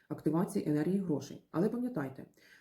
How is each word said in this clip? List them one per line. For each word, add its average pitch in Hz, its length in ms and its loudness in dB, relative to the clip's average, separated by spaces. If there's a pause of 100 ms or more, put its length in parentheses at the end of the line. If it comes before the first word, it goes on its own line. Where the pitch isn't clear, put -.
активації 170 600 0
енергії 160 300 2
грошей. 165 520 -4
Але 190 180 4
пам'ятайте, 240 560 -4 (360)